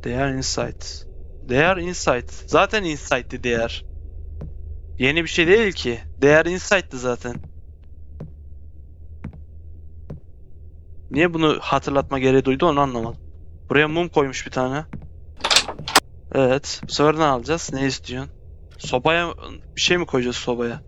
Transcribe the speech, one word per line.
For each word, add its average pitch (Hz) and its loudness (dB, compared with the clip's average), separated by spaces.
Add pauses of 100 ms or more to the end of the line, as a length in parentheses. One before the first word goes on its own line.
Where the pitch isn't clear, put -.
They 123 -2
are 135 2
inside. - -4 (420)
They 135 6
are 185 2
inside. 165 0 (200)
Zaten 196 4
inside'di 135 -2
they 120 2
are. 117 0 (1300)
Yeni 143 4
bir 160 -2
şey 170 4
değil 202 6
ki. 120 -2 (200)
They 147 10
are 165 6
inside'di 180 0
zaten. 123 -2 (3750)
Niye 165 2
bunu 160 4
hatırlatma 139 2
gereği 131 6
duydu 135 4
onu 143 4
anlamadım. 120 0 (480)
Buraya 147 6
mum 170 2
koymuş 139 0
bir 135 -10
tane. 131 0 (1500)
Evet. 135 2
Bu - -8
sefer 156 4
ne 160 2
alacağız? 139 -2
Ne 135 0
istiyorsun? 131 -6 (460)
Sobaya 165 0 (420)
bir - -4
şey 180 4
mi 170 -2
koyacağız 123 0
sobaya? 120 -4